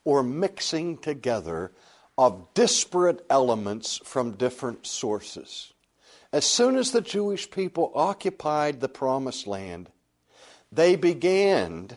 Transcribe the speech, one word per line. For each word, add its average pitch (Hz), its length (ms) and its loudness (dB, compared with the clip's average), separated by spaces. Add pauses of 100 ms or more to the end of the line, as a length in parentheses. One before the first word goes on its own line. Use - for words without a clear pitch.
or 139 180 4
mixing 165 760 -4
together 104 720 -4 (480)
of 101 360 2
disparate 180 760 2
elements 113 720 0
from 120 280 -4
different 120 540 -4
sources. - 840 -8 (600)
As 147 120 2
soon 254 320 4
as 254 140 0
the 233 100 2
Jewish 202 500 -4
people 180 440 -2
occupied 151 840 0
the 131 80 -2
Promised 131 580 -4
Land, 95 420 -8 (840)
they 175 240 6
began 160 1000 2